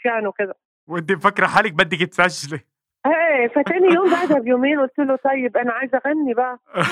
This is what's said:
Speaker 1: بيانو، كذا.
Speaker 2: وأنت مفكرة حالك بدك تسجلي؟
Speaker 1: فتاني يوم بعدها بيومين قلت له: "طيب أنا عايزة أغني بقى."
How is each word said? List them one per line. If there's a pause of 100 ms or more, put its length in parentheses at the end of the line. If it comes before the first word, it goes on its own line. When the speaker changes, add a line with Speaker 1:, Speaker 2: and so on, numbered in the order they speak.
Speaker 1:
بيانو،
كذا. (340)
Speaker 2:
وأنت
مفكرة
حالك
بدك
تسجلي؟ (880)
Speaker 1:
فتاني
يوم
بعدها
بيومين
قلت
له:
"طيب
أنا
عايزة
أغني
بقى." (340)